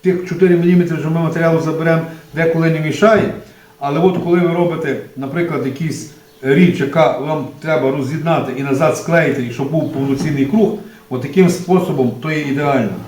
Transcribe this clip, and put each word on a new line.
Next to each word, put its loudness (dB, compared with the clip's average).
тих -2
чотири 4
міліметри, 4
що -4
ми 0
матеріалу 2
заберемо, 0
деколи 2
не 0
мішає. 2
Але -2
от 2
коли 2
ви 2
робите, -2
наприклад, -4
якусь -6
річ, 4
яка 2
вам -4
треба 0
роз'єднати -2
і -6
назад 0
склеїти, 0
і -8
щоб -6
був -2
повноцінний 0
круг, 2
от -6
таким 4
способом 0
то -6
є -2
ідеально. 0